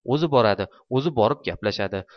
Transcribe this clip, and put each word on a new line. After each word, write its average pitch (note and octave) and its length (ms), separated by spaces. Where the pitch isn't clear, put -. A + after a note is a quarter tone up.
O'zi D3+ 220
boradi, A2 360
o'zi C3+ 240
borib B2 320
gaplashadi. G2 580